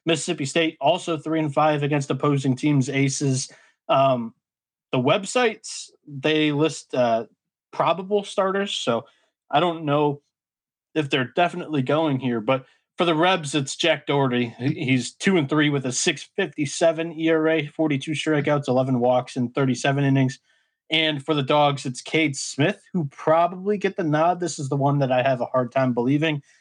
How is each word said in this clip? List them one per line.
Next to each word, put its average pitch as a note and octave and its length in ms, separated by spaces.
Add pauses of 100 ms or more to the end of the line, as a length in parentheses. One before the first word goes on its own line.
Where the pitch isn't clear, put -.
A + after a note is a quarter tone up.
Mississippi D#3+ 400
State, D#3+ 360
also E3 360
three D#3 220
and D3 140
five D3+ 300
against C#3+ 280
opposing C#3 460
teams' C#3+ 320
aces. C3+ 600 (380)
Um, C3+ 460 (580)
the C3 80
websites, G3 880 (160)
they D3+ 460
list, D3 420
uh, A#2 320 (460)
probable F#3 540
starters, G3 480
so A#2 320 (440)
I C#3+ 100
don't E3 260
know D3 360 (720)
if D3+ 160
they're B2+ 260
definitely E3+ 460
going C#3+ 380
here, A#2+ 220
but G2+ 240 (320)
for F3+ 80
the E3+ 100
Rebs, E3 400
it's C#3 220
Jack D#3 300
Doherty. B2 500
He, C3+ 160 (120)
he's B2+ 280
two F#3+ 240
and C#3+ 100
three D3+ 220
with C#3 160
a B2+ 60
six - 440
fifty-seven E3 840
E D#3+ 120
R D#3+ 180
A, D#3+ 200
forty-two D3+ 440
strikeouts, D3 560
eleven B2+ 320
walks B2+ 380
in A#2+ 120
thirty-seven C#3 540
innings. C3+ 360 (500)
And D#3 340
for D#3+ 100
the C#3+ 100
Dogs, C#3+ 420
it's B2+ 160
Cade D#3 340
Smith, - 460 (120)
who E3 120
probably F3 720
get F#3+ 200
the G3 60
nod. D#3+ 360
This E3+ 180
is C#3+ 120
the D3 60
one C#3+ 240
that C3 120
I B2+ 100
have B2+ 200
a A2+ 40
hard B2+ 260
time C3 220
believing. C#3+ 480 (200)